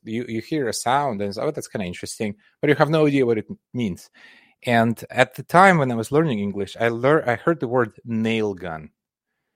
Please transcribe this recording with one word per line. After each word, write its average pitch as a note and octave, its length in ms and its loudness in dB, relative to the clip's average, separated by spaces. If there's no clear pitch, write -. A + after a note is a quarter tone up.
you, A2+ 240 -6
you A2 120 -6
hear C#3+ 280 -4
a G#2 40 -4
sound B2+ 480 -2
and G2+ 80 -4
it's, G2+ 100 -10
"Oh, C3+ 120 -4
that's - 180 -10
kinda G#2 180 -6
interesting," G2+ 500 -8
but D3 100 0
you C#3 60 4
have D3 140 4
no D#3 160 4
idea C#3 200 4
what A2+ 120 2
it G2+ 100 -6
m-, G2 100 -12
means. A2 380 -6
And A#2 460 2
at B2+ 260 2
the C3+ 60 -14
time F3+ 360 6
when C3 140 0
I A#2 40 -2
was A2+ 160 -4
learning C#3+ 280 2
English, G2+ 400 -4
I A#2 80 2
lear-, C3 400 2
I A#2 80 0
heard E3+ 240 -2
the B2+ 80 -4
word A#2+ 240 0
nail A2 500 -2
gun. E2 360 -12